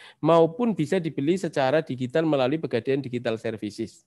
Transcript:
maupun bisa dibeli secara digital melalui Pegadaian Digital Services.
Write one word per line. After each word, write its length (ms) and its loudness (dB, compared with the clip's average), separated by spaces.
maupun 560 4
bisa 240 -2
dibeli 400 -2
secara 480 0
digital 400 -2
melalui 320 2
Pegadaian 400 -2
Digital 400 -4
Services. 680 -8